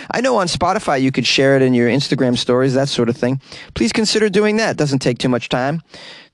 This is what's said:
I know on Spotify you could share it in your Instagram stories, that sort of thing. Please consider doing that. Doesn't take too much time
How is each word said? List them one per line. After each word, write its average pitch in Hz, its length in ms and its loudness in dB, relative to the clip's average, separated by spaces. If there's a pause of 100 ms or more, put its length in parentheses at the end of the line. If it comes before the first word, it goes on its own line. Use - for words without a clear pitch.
(100)
I 226 120 -4
know 254 140 0
on 190 100 0
Spotify 175 560 -2
you 131 100 2
could 123 140 -2
share 135 300 4
it 131 60 4
in 127 120 4
your 120 160 4
Instagram 127 480 0
stories, 127 340 2
that 135 160 0
sort 117 220 0
of 113 80 -2
thing. 131 240 -2 (320)
Please 226 180 -2
consider 214 380 0
doing 208 260 2
that. 208 220 -2
Doesn't 139 220 0
take 123 180 -2
too 139 100 -2
much 120 220 -2
time 139 320 -2 (520)